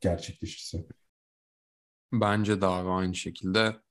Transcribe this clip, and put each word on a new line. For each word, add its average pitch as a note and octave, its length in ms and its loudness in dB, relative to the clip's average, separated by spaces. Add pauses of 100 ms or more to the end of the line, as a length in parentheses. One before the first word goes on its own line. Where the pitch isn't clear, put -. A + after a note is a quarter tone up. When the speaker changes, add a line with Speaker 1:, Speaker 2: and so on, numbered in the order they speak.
Speaker 1:
gerçekleşirse. - 840 -6 (1300)
Speaker 2:
Bence G#2 480 2
de G2 40 4
abi F#2 240 2
aynı F#2 260 0
şekilde. G#2 600 0 (160)